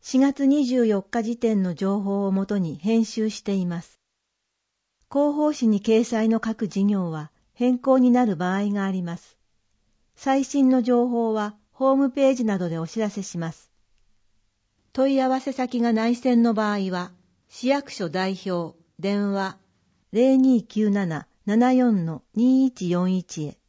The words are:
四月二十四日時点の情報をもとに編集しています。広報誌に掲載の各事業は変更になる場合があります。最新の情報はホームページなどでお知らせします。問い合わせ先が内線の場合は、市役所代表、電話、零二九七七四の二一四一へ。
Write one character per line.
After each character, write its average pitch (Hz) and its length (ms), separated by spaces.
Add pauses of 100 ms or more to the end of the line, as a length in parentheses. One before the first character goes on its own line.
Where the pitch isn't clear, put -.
四 - 200
月 277 260
二 285 180
十 247 220
四 208 160
日 233 220
時 233 120
点 220 280
の 180 100
情 196 260
報 196 280
を 190 40
も 190 140
と 208 120
に 160 180
編 226 280
集 220 240
し - 140
て 202 120
い 185 120
ま 175 160
す。 - 180 (1080)
広 285 240
報 302 180
誌 254 140
に 208 160
掲 226 220
載 226 240
の 226 100
各 220 300
事 190 160
業 196 260
は 156 220 (220)
変 247 260
更 262 180
に 247 140
な 247 120
る 202 120
場 180 180
合 202 140
が 202 160
あ 190 60
り 190 120
ま 170 140
す。 - 200 (760)
最 269 300
新 269 240
の 254 120
情 240 280
報 233 260
は 208 220 (160)
ホ 269 220
ー - 20
ム 269 160
ペ 269 180
ー 269 40
ジ 247 100
な 208 120
ど 180 120
で 165 100
お 165 80
知 226 140
ら 208 100
せ 202 140
し - 120
ま 165 140
す。 - 220 (1200)
問 269 200
い 269 80
合 262 80
わ 262 120
せ 262 120
先 247 280
が 233 120
内 226 220
線 240 300
の 233 100
場 208 180
合 190 200
は、 180 200 (360)
市 - 180
役 277 240
所 180 180
代 185 380
表、 175 320 (220)
電 202 320
話、 196 260 (540)
零 262 260
二 262 240
九 214 260
七 180 380 (200)
七 233 260
四 233 340
の 160 160 (120)
二 254 300
一 247 260
四 180 260
一 170 260
へ。 147 160 (100)